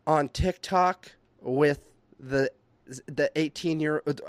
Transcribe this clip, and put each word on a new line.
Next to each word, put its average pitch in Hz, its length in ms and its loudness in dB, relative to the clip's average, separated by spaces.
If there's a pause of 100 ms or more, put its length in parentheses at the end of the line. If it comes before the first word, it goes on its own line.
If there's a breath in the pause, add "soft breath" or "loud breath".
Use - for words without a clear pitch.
on 151 220 2
TikTok - 800 0 (300)
with 143 400 2 (360)
the 135 320 0 (420)
z-, 131 160 -16
the 147 280 0
eighteen 156 440 -2
year, 151 240 -2 (260)